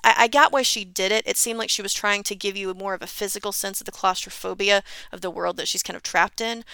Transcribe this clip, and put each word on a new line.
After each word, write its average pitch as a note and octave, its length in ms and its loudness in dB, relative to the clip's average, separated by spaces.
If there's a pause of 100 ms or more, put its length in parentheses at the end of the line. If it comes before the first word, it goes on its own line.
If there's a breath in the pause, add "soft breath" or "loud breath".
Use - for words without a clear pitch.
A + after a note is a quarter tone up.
I, A#3 140 8
I A#3+ 120 6
got C#4+ 220 6
why C4 120 2
she A3 220 0
did F#3+ 280 0
it. A3 140 2
It G3+ 100 -4
seemed A3+ 220 0
like A3 120 -4
she - 120 0
was G3 100 -4
trying G3+ 320 0
to G#3 100 -4
give G3 220 -4
you F#3+ 160 -4
more F#3+ 220 -6
of F3+ 80 -6
a - 40 -8
physical G3+ 460 -4
sense - 280 -4
of - 40 -10
the - 80 -8
claustrophobia F#3+ 880 0 (300 loud breath)
of F#3 80 -14
the F#3 100 -6
world F3+ 280 -4
that - 100 -4
she's - 140 -2
kind F3+ 140 -8
of - 60 -14
trapped F3+ 380 0
in. A#3 340 -4